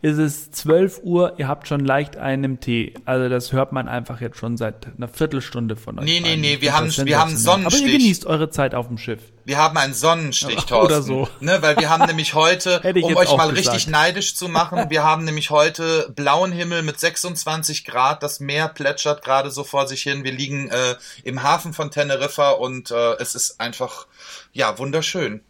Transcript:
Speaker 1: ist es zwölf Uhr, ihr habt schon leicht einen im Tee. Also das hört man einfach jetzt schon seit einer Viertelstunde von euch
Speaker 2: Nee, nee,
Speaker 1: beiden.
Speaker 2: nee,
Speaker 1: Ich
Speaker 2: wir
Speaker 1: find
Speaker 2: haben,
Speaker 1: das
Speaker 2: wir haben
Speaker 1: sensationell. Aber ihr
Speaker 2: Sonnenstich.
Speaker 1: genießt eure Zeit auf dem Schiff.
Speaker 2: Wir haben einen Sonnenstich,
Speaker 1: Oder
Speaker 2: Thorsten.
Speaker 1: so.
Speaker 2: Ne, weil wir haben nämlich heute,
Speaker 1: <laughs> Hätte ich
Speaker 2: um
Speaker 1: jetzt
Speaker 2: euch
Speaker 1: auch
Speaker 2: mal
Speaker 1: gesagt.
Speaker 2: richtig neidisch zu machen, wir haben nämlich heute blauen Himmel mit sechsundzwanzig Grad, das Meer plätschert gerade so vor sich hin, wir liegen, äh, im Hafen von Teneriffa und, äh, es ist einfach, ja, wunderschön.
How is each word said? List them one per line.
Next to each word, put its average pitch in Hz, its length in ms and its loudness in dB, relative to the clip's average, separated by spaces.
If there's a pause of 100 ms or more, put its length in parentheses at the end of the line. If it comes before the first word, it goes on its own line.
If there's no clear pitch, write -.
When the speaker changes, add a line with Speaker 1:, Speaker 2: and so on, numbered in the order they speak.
Speaker 1:
ist 151 160 0
es 151 340 -2
zwölf 180 520 2
Uhr, 175 340 2
ihr 139 100 -4
habt 147 220 -6
schon 143 160 0
leicht 139 320 0
einen 135 260 -2
im 135 160 -4
Tee. 117 340 -2 (120)
Also 127 240 0
das 123 240 -2
hört 135 180 0
man 131 160 -4
einfach 120 320 -8
jetzt 117 180 -10
schon 117 200 -4
seit 110 300 -6 (100)
einer 123 100 -10
Viertelstunde 123 720 -4
von - 220 -12
euch 143 60 -6
Speaker 2:
Nee, 170 140 0
nee, 170 120 -4
Speaker 1:
beiden. 160 100 0
Speaker 2:
nee, 147 140 2
Speaker 1:
Ich 127 60 -6
Speaker 2:
wir 143 100 2
Speaker 1:
find 151 100 2
Speaker 2:
haben, 165 60 -2
Speaker 1:
das 139 180 0
Speaker 2:
wir 147 120 4
haben 160 120 4
Speaker 1:
sensationell. 165 380 2
Aber 170 80 2
ihr 285 40 4
Speaker 2:
Sonnenstich. 277 220 4
Speaker 1:
genießt 202 240 4
eure 156 240 0
Zeit 135 260 -2
auf 120 140 -4
dem 117 80 -8
Schiff. 110 240 -8 (240)
Speaker 2:
Wir 139 140 -2
haben 160 180 4
einen 135 160 0
Sonnenstich, 143 640 0
Speaker 1:
Oder - 100 -4 (220)
Speaker 2:
Thorsten. 113 140 4
Speaker 1:
so. 131 260 -2 (100)
Speaker 2:
Ne, 170 220 0
weil 151 160 4
wir 151 100 2
haben 160 200 6
nämlich 160 260 -2
heute, 175 460 4
Speaker 1:
<laughs> - 40 -10
Hätte 185 160 2
ich 165 60 2
Speaker 2:
um 165 60 2
Speaker 1:
jetzt 165 80 4
Speaker 2:
euch 170 100 6
Speaker 1:
auch 143 80 6
Speaker 2:
mal 151 160 4
Speaker 1:
gesagt. 127 240 0
Speaker 2:
richtig - 100 -2
neidisch 165 480 2
zu 180 140 -6
machen, 170 400 0
wir 156 160 2
haben 160 180 2
nämlich 151 280 -4
heute 160 640 2
blauen 156 380 2
Himmel 170 320 -4
mit 151 160 -6
sechsundzwanzig 160 840 -4
Grad, 135 360 0
das 147 200 -6
Meer 147 260 -2
plätschert 147 560 -2
gerade 135 260 0
so 139 140 -8
vor 139 240 -2
sich 135 160 -8
hin, 139 220 -4
wir 131 80 -4
liegen, 139 360 -6
äh, 123 260 0 (280)
im 127 200 -6
Hafen 160 280 2
von 147 200 -6
Teneriffa 147 260 0 (340)
und, 127 400 -4
äh, 117 280 2
es 123 160 -6
ist - 260 -6
einfach, 120 460 -8 (440)
ja, 113 280 0
wunderschön. 139 600 -4 (100)